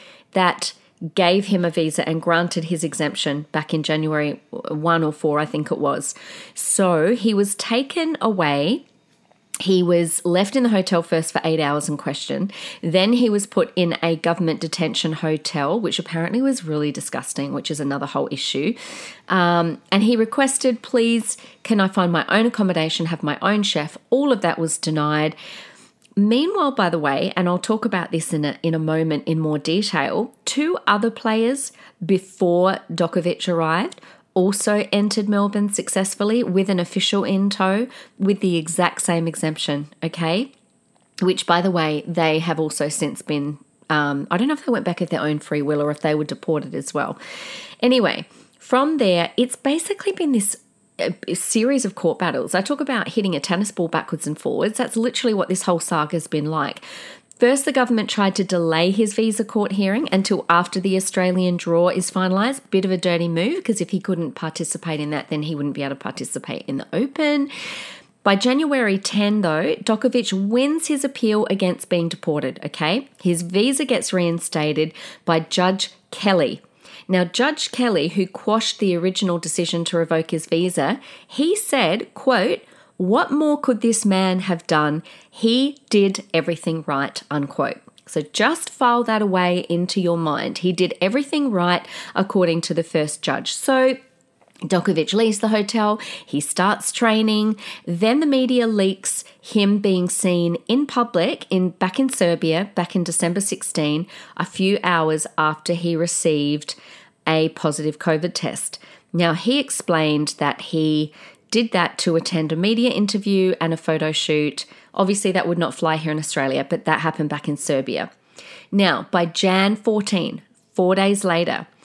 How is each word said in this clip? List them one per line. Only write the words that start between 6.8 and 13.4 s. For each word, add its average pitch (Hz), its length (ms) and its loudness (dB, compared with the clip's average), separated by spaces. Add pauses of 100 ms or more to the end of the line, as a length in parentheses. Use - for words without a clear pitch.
he 214 180 2
was 202 220 2
taken 277 680 -2
away. 175 640 0 (720)
He 185 240 2
was 170 420 2
left 185 300 2
in 262 80 4
the 240 60 2
hotel 185 340 2
first 160 280 -2
for - 120 -2
eight 160 160 0
hours 147 280 0
and 147 100 -4
questioned. 143 540 -6 (300)
Then 185 320 2
he 240 160 4
was 208 160 0